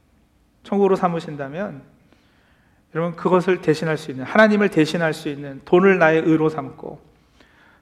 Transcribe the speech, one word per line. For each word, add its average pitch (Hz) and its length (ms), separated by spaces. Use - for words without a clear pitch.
천국으로 196 320
삼으신다면 160 880
여러분, 165 200
그것을 180 460
대신할 156 360
수 - 140
있는, 131 140
하나님을 208 440
대신할 160 440
수 156 160
있는, 139 360
돈을 185 340
나의 160 220
의로 160 280
삼고 - 580